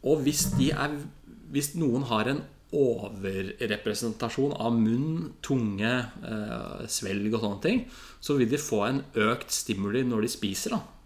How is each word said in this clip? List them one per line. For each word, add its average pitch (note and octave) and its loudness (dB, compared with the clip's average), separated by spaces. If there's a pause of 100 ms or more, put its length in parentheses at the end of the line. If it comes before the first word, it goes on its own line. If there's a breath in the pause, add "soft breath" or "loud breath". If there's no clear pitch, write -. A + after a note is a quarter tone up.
Og C#3+ 6
hvis D3 2
de C#3 6
er, D3 0 (600)
hvis C#3+ -2
noen C3+ 2
har A2 2
en D3 -2 (300)
overrepresentasjon G#2+ 0
av A#2 2
munn, C3 2
tunge, A#2 0 (120)
eh, A2 -6
svelg G2+ -2
og A#2 0
sånne G2+ -2
ting, A#3+ 2 (340 loud breath)
så D3 0
vil A#2+ 6
de C#3+ 2
få G#2+ 0
en C#3 0 (120)
økt A2+ 2
stimuli G2+ 0
når A#2 2
de A2+ 0
spiser, G2+ -2
da. A#3 0 (260)